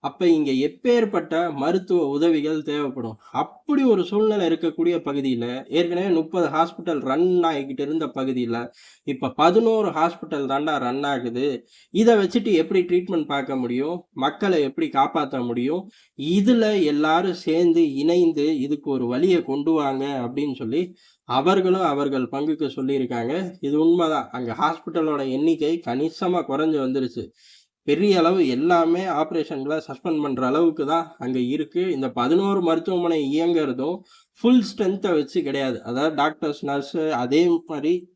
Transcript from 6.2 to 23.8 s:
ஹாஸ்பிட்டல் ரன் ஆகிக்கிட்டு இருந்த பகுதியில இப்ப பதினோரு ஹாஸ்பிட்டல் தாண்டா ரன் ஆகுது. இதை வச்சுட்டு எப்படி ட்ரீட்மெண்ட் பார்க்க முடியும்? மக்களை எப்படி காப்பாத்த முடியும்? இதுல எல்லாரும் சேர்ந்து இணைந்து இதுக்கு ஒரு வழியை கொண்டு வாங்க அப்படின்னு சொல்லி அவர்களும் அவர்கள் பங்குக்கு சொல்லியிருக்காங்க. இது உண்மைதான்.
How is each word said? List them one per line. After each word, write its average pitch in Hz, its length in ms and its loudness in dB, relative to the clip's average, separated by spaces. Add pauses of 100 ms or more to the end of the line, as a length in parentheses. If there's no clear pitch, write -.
ஹாஸ்பிட்டல் 170 520 -2
ரன் 139 300 0 (140)
ஆகிக்கிட்டு 139 420 -2
இருந்த 156 200 -4
பகுதியில 127 520 -4 (500)
இப்ப 131 300 -4
பதினோரு 214 520 4
ஹாஸ்பிட்டல் 156 580 -2
தாண்டா 147 320 -2
ரன் 131 240 -4
ஆகுது. 123 440 -4 (460)
இதை 226 220 6
வச்சுட்டு 202 380 0
எப்படி 180 280 2
ட்ரீட்மெண்ட் 175 460 0
பார்க்க 139 280 -4
முடியும்? 131 420 -4 (160)
மக்களை 156 480 0
எப்படி 143 280 -2
காப்பாத்த 135 560 0
முடியும்? 123 360 -2 (380)
இதுல 202 440 4 (200)
எல்லாரும் 156 600 0
சேர்ந்து 165 400 4 (100)
இணைந்து 156 540 2 (120)
இதுக்கு 143 320 -4
ஒரு 127 160 -2
வழியை 160 360 2
கொண்டு 143 280 -2
வாங்க 139 340 0 (140)
அப்படின்னு 135 360 -4
சொல்லி 127 280 -4 (460)
அவர்களும் 185 560 2
அவர்கள் 139 460 0
பங்குக்கு 151 380 -2
சொல்லியிருக்காங்க. 131 640 -4 (280)
இது 143 180 -2
உண்மைதான். 160 520 2